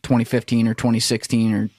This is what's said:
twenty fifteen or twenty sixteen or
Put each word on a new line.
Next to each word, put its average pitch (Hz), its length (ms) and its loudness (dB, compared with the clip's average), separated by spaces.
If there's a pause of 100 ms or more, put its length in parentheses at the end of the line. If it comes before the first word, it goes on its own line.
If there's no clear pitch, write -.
twenty 117 220 2
fifteen 117 420 0
or 110 80 0
twenty 117 260 0
sixteen 113 540 0
or 104 240 -2